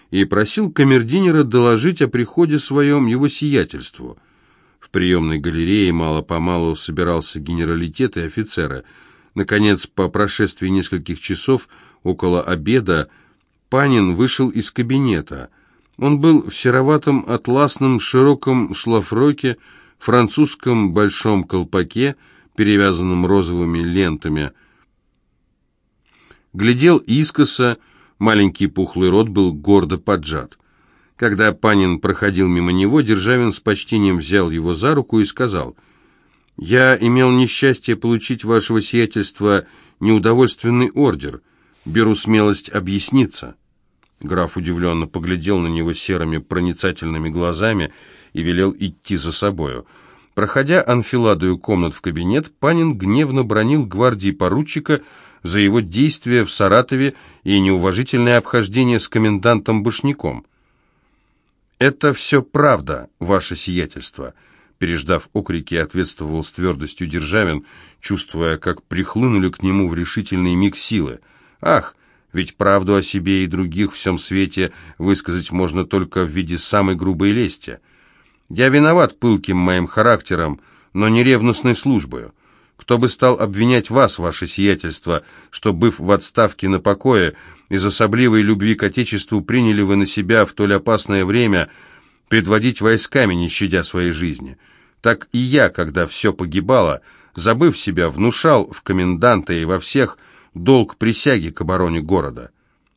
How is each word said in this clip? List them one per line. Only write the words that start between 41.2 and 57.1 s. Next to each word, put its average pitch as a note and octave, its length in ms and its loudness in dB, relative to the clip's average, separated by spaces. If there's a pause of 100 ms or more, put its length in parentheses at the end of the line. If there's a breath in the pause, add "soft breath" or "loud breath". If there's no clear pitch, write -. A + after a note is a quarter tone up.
Беру G#2+ 280 2
смелость G#2 540 0
объясниться». G2 840 -2 (640)
Граф E2 360 -4
удивленно E2+ 520 -2
поглядел F2+ 500 -2
на E2+ 80 -2
него E2 280 -2
серыми D#2+ 440 -4
проницательными E2 920 -4
глазами F2 640 -2 (400 loud breath)
и D#2+ 100 -6
велел F2 360 0
идти F#2+ 380 -6
за D#2+ 160 -6
собою. D#2 520 -6 (500 soft breath)
Проходя C#3 460 0
анфиладою A2 760 0
комнат F2 340 -2
в - 80 -18
кабинет, F#2 600 -4
Панин D#3+ 360 0
гневно C3 460 0
бранил A#2 420 0
гвардии G2+ 460 0
поручика C#3+ 720 -2 (400 loud breath)
за F2 160 -4
его G#2 220 2
действия A#2+ 640 0
в - 80 -8
Саратове C3 600 2 (280 loud breath)